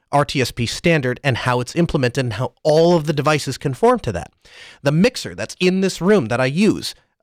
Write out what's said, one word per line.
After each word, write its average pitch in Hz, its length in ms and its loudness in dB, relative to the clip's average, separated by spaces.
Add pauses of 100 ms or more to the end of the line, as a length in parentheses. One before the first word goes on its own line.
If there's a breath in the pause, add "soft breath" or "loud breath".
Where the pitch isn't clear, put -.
R 143 140 2
T 139 160 -4
S 120 120 0
P 120 140 -4
standard 135 560 0
and 135 140 0
how 123 240 0
it's 120 160 -8
implemented 139 480 0
and 120 100 -4
how 117 200 -6 (100)
all 165 320 4
of 151 120 0
the 165 60 0
devices 143 440 -2
conform 226 420 0
to 110 140 -4
that. 85 180 -10 (500 loud breath)
The 139 120 0
mixer 160 420 0
that's 104 240 -8
in 185 220 0
this 185 180 -2
room 175 280 2
that 117 120 -2
I 127 60 0
use, 143 500 0 (280)